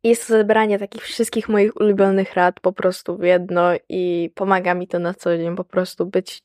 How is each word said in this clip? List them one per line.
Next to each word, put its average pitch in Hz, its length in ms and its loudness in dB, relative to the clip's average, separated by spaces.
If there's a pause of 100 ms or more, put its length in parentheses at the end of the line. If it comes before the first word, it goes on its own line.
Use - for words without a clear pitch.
Jest 233 240 2
to 233 60 -6
zebranie 214 460 4
takich - 240 -12
wszystkich - 460 -4
moich 214 280 2
ulubionych 196 580 2
rad 180 260 2
po 185 120 0
prostu 185 440 -4
w 202 60 -10
jedno 180 480 2 (180)
i 175 460 -2
pomaga 185 400 0
mi 180 140 -8
to 175 100 -4
na 175 160 -4
co 175 220 -2
dzień 170 200 -4
po 185 80 -6
prostu 180 420 -4
być - 380 -6